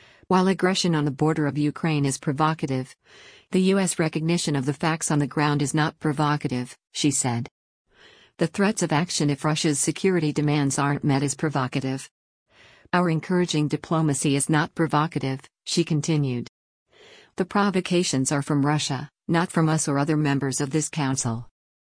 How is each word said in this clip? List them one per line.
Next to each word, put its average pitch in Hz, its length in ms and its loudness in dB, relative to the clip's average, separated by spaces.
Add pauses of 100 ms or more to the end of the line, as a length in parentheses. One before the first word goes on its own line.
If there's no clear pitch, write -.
(280)
While 185 200 4
aggression 185 460 2
on 151 100 2
the 139 200 -2
border 156 240 2
of 135 100 -4
Ukraine 147 480 0
is 135 140 -2
provocative, 147 760 -2 (560)
the 185 100 2 (120)
U 196 60 2
S 185 180 0
recognition 160 580 0
of 135 120 -2
the 147 180 -2
facts 160 240 -2
on 156 80 2
the 143 180 0
ground 147 280 2
is 139 100 -4
not 156 260 0
provocative, 147 800 -2 (140)
she - 180 0
said. 120 400 -2 (880)
The 165 100 0
threats 202 360 0
of 160 100 0
action 151 380 0
if 139 120 -4
Russia's 151 360 0
security 160 520 0
demands 147 460 0
aren't 147 260 0
met 139 200 2
is 143 100 0
provocative. 135 760 -4 (840)
Our 185 160 4
encouraging 160 600 0
diplomacy 151 680 0
is 139 140 -2
not 156 260 0
provocative, 147 680 -2 (220)
she - 200 0
continued. 143 640 0 (920)
The 190 80 0
provocations 180 840 0
are 143 120 0
from 143 200 0
Russia, 147 460 -2 (180)
not 170 240 0
from 160 160 2
us 156 200 0
or 139 100 0
other 147 180 2
members 139 460 0
of 143 80 -4
this 151 200 -2
council. 131 600 -4 (400)